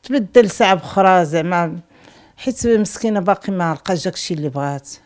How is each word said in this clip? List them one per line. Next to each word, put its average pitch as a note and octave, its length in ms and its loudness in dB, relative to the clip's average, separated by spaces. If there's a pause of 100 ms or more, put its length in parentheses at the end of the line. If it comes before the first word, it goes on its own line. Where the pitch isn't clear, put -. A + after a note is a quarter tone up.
تبدل A3+ 480 2
ساعه F#3+ 240 2
بخرى F#3 500 4
زعما، E3+ 540 -2 (580)
حيت - 300 -6
مسكينه G#3+ 540 0
باقي F#3+ 320 -2
ما E3+ 220 -2
لقاش E3 300 -4
داكشي - 300 -6
اللي D3+ 140 -4
بغات. C#3 400 -6 (180)